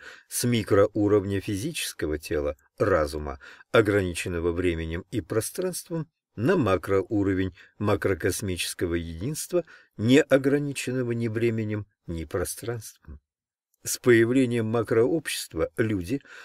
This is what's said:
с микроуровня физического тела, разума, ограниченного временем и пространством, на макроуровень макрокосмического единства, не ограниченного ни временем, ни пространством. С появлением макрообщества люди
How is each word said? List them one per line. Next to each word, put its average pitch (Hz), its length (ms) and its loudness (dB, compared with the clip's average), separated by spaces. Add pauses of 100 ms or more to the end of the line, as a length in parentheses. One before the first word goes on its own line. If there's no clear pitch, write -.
(280)
с - 160 -6
микроуровня 101 1000 2
физического 98 760 -4
тела, 73 400 -4 (220)
разума, 76 600 0 (320)
ограниченного 92 800 2
временем 85 600 -2
и 117 100 -4
пространством, 165 840 -6 (300)
на 143 180 2
макроуровень 98 960 0 (240)
макрокосмического 95 1160 -2
единства, 87 720 -4 (320)
не 123 240 6
ограниченного 135 880 0
ни 117 160 -2
временем, 110 580 -2 (220)
ни 82 160 -6
пространством. 92 960 -8 (640)
С - 140 -6
появлением 120 680 4
макрообщества 117 1080 0
люди 107 460 -2 (240)